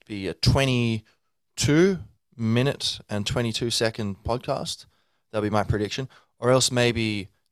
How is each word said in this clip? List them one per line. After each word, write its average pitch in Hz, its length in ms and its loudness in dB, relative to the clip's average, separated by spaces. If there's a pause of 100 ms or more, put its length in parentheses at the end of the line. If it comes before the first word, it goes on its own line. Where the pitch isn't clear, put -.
be 101 200 -8
a 82 80 -4
twenty-two 139 1600 0 (360)
minute 117 640 0 (120)
and 104 160 -4
twenty-two 120 440 -2
second 110 540 -2
podcast. - 640 -6 (440)
That'll 104 160 -2
be 104 40 -2
my 104 140 2
prediction. 104 440 -2 (300)
Or 120 120 2
else 127 220 4
maybe 113 560 0 (240)